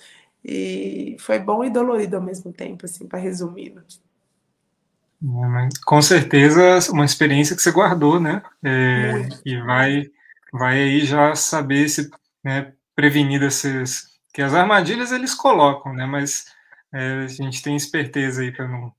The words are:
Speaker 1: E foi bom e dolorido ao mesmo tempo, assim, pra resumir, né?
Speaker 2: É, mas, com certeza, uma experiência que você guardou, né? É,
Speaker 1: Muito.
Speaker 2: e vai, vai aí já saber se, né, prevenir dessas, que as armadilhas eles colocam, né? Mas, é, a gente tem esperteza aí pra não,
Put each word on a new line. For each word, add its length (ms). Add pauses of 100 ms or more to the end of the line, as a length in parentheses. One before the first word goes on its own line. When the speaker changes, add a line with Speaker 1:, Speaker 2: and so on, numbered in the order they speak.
(440)
Speaker 1:
E 720
foi 220
bom 240
e 60
dolorido 440
ao 80
mesmo 300
tempo, 340
assim, 220
pra 100
resumir, 520
né? 120 (1400)
Speaker 2:
É, 240
mas, 320
com 240
certeza, 920
uma 120
experiência 520
que 60
você 80
guardou, 500
né? 220 (200)
É, 500
Speaker 1:
Muito. 340
Speaker 2:
e 160
vai, 400 (500)
vai 300
aí 180
já 340
saber 540
se, 220 (340)
né, 300 (200)
prevenir 460
dessas, 680 (260)
que 80
as 100
armadilhas 600
eles 220
colocam, 600
né? 100
Mas, 400 (480)
é, 320
a 20
gente 360
tem 120
esperteza 680
aí 100
pra 160
não, 300